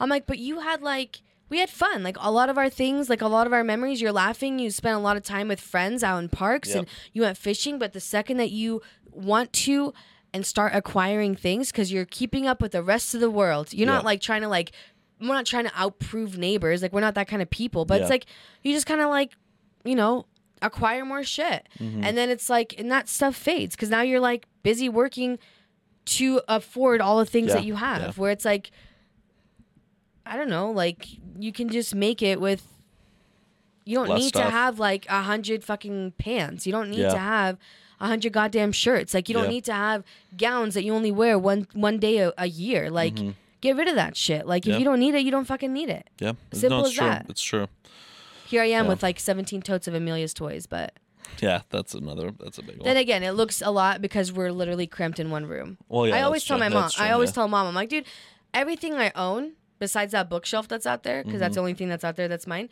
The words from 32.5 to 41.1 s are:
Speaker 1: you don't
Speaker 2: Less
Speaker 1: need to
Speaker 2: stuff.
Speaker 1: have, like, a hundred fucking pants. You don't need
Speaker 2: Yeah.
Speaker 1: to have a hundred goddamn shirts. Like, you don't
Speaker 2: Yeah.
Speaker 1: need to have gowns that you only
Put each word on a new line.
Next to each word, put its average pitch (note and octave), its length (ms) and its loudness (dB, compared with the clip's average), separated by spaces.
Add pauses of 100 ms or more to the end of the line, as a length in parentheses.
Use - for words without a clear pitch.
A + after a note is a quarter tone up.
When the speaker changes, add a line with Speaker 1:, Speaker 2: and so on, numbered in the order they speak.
Speaker 1:
you A3 120 -2
don't B3 120 0
Speaker 2:
Less G3+ 120 4
Speaker 1:
need C4 120 0
to - 80 2
Speaker 2:
stuff. G#3 100 2
Speaker 1:
have, A#3 280 2
like, G3 300 0
a G3 140 0
hundred G#3+ 400 -2
fucking G3+ 560 -6
pants. F#3 480 -4
You F#3 60 -2
don't G#3+ 180 -2
need G#3 100 -2
Speaker 2:
Yeah. G3 100 4
Speaker 1:
to F#3+ 80 2
have F#3+ 400 0 (420)
a G3 80 -2
hundred A3+ 240 0
goddamn G#3+ 400 2
shirts. A#3+ 420 2
Like, F#3 140 0
you A3+ 60 0
don't A3+ 100 2
Speaker 2:
Yeah. G3+ 60 0
Speaker 1:
need A#3 160 -4
to A#3 60 -2
have G#3 320 0 (320)
gowns A3+ 380 0
that G3 100 0
you G#3+ 100 0
only A3 180 2